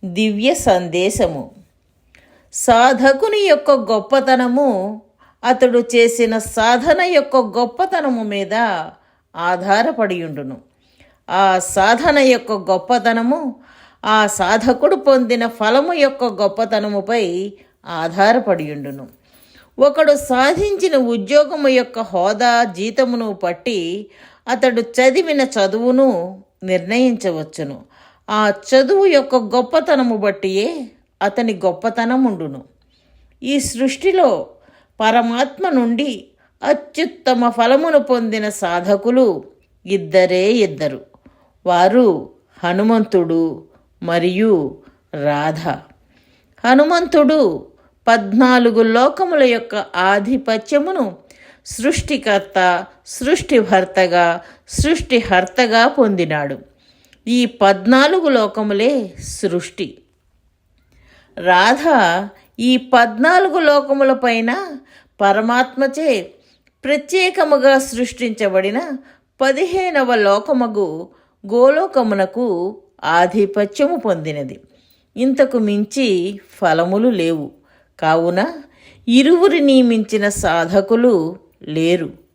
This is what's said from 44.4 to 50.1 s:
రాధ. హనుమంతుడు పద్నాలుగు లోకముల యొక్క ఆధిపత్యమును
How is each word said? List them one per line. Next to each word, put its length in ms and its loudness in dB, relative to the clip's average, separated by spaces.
రాధ. 540 -2
హనుమంతుడు 960 2
పద్నాలుగు 760 2
లోకముల 600 2
యొక్క 420 -2
ఆధిపత్యమును 1200 -2